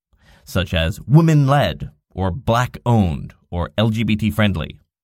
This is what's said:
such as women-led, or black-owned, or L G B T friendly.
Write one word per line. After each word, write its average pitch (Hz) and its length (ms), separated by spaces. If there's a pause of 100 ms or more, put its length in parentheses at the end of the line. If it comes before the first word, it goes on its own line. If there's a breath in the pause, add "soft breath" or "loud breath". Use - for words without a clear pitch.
(440 soft breath)
such 87 300
as 85 260
women-led, 147 920 (180)
or 92 200
black-owned, 117 1000 (180)
or 87 280
L 113 100
G 110 140
B 107 140
T 107 140
friendly. 101 480 (260)